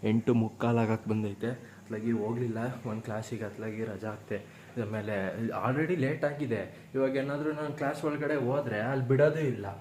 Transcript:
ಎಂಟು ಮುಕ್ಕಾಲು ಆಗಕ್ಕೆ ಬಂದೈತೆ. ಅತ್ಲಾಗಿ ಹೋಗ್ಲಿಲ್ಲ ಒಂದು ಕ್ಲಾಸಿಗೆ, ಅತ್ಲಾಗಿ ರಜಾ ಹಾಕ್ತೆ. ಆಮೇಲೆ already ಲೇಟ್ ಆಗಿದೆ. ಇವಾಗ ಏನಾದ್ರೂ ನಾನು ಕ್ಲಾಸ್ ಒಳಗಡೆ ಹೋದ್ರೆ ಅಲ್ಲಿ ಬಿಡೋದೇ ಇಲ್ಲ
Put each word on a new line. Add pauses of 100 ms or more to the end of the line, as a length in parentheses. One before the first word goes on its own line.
ಎಂಟು
ಮುಕ್ಕಾಲು
ಆಗಕ್ಕೆ
ಬಂದೈತೆ.
ಅತ್ಲಾಗಿ
ಹೋಗ್ಲಿಲ್ಲ (280)
ಒಂದು
ಕ್ಲಾಸಿಗೆ,
ಅತ್ಲಾಗಿ
ರಜಾ
ಹಾಕ್ತೆ. (160)
ಆಮೇಲೆ
already
ಲೇಟ್
ಆಗಿದೆ.
ಇವಾಗ
ಏನಾದ್ರೂ
ನಾನು
ಕ್ಲಾಸ್
ಒಳಗಡೆ
ಹೋದ್ರೆ
ಅಲ್ಲಿ
ಬಿಡೋದೇ
ಇಲ್ಲ (140)